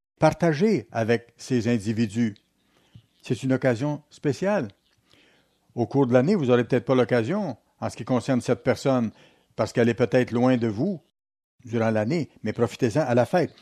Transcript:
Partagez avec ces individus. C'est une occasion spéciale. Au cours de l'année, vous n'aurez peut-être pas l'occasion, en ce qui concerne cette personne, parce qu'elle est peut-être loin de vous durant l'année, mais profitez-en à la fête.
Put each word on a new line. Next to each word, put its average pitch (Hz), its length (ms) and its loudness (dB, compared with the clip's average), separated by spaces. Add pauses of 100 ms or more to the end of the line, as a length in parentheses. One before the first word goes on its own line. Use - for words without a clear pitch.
(200)
Partagez 160 720 0
avec 117 460 -2
ces 120 320 -2
individus. 110 640 -2 (840)
C'est - 200 -6
une 131 120 -2
occasion 135 560 -2
spéciale. 156 580 -4 (1080)
Au 117 120 -2
cours 139 180 2
de 120 80 2
l'année, 143 220 4
vous 151 100 -2
n'aurez 120 200 4
peut-être 123 200 -2
pas 139 80 0
l'occasion, 127 640 0 (220)
en 113 100 -4
ce - 80 -12
qui 113 80 -10
concerne 127 360 -2
cette 123 200 -2
personne, 123 480 0 (460)
parce 110 180 -2
qu'elle 117 160 2
est 110 60 0
peut-être 127 340 2
loin 123 260 2
de 117 120 0
vous 143 340 -4 (640)
durant 113 240 0
l'année, 117 400 0 (140)
mais 107 100 -4
profitez-en 117 480 0
à 123 140 0
la 120 100 4
fête. 170 360 -2